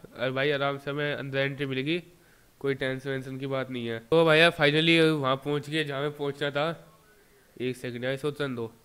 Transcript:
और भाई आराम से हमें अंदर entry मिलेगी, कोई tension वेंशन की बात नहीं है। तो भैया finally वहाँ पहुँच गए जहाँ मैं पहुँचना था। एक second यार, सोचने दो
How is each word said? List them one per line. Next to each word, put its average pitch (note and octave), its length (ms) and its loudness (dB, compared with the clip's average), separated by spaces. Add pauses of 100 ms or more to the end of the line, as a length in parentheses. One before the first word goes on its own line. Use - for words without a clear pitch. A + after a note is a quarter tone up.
(120)
और B2+ 200 -4
भाई C3+ 200 0
आराम C#3 260 0
से C#3 140 -8
हमें D3 220 -2
अंदर C3+ 260 -6
entry C#3 260 -2
मिलेगी, C3+ 320 -2 (640)
कोई C#3 140 0
tension C3 340 -6
वेंशन C3 300 -6
की C3+ 80 -8
बात C3 220 -4
नहीं B2 180 -6
है। A2+ 140 -4
तो E3 240 4
भैया D#3+ 260 8
finally D#3+ 480 4 (120)
वहाँ C3+ 260 0
पहुँच D3 320 -4
गए D#3 140 -2
जहाँ C#3 180 -6
मैं D3+ 120 -2
पहुँचना C#3+ 380 -4
था। C#3+ 160 -2 (880)
एक B2+ 200 -4
second A#2+ 260 -8
यार, C3 140 -2
सोचने C#3+ 380 -4
दो A#2 160 -8 (140)